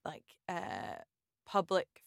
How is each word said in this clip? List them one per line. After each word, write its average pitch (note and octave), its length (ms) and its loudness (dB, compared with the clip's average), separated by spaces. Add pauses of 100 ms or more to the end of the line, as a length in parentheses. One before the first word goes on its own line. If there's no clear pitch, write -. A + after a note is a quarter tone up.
like, - 320 -12 (100)
uh, E3 520 -4 (460)
public - 600 2